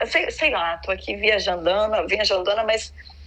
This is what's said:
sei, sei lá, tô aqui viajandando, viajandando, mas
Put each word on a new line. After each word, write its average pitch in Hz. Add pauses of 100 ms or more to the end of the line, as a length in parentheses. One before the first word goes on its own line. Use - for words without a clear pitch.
sei, 330
sei 311
lá, 170
tô 190
aqui 190
viajandando, 196
viajandando, 202
mas 220 (340)